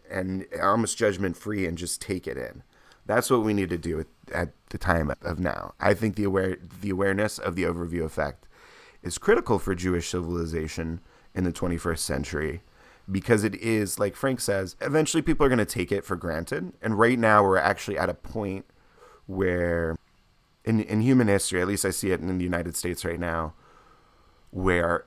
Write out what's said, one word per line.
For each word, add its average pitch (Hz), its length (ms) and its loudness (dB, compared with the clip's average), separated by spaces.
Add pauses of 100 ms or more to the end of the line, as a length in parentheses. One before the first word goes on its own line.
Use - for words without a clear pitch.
(100)
and 95 360 -4 (160)
almost 107 360 2
judgment 95 400 2
free 104 280 -4
and 82 120 -4
just 85 240 -6
take 92 240 -4
it 65 100 -6
in? 60 260 -10 (440)
That's 117 240 2
what 120 120 6
we 107 120 4
need 95 160 0
to 87 80 -2
do 80 220 -4
at, 78 60 -6 (260)
at 85 160 -2 (200)
the 82 100 -10
time 80 320 2 (120)
of 85 180 -4
now. 50 400 -4
I 95 140 4
think 107 220 -2
the 104 80 -2
aware-, 95 340 0 (220)
the 101 100 -4
awareness 98 480 0
of 87 180 -4
the 90 60 0
overview 85 420 -2
effect 76 420 -6 (560)
is 170 140 -8
critical 196 420 2
for 98 160 -2
Jewish 87 360 -2
civilization 82 920 -4 (320)
in 92 120 -2
the 87 80 0
twenty-first 85 520 -4
century 76 580 -4 (480)
because 98 320 2
it 104 140 0
is, 110 420 0
like 101 180 0
Frank 131 240 -2
says, 98 400 -2
eventually 151 420 0
people 151 240 2
are 127 40 2
gonna 117 140 4
take - 260 -4
it 101 140 -2
for 92 100 -4
granted. 87 640 -6
And 110 180 -2
right 117 200 6
now 107 240 8
we're 95 140 6
actually 92 420 0
at 90 120 0
a - 40 -4
point 98 520 -8 (600)
where 87 680 0 (680)
in, 110 160 2
in 107 200 0
human 123 280 6
history, 95 320 4
at 90 80 2
least 101 160 0
I 95 60 2
see 92 220 0
it 85 80 0
in 90 180 -2
the 90 60 -2
United 85 320 -4
States 90 280 -6
right 85 160 -4
now, 82 340 -4 (960)
where 87 560 2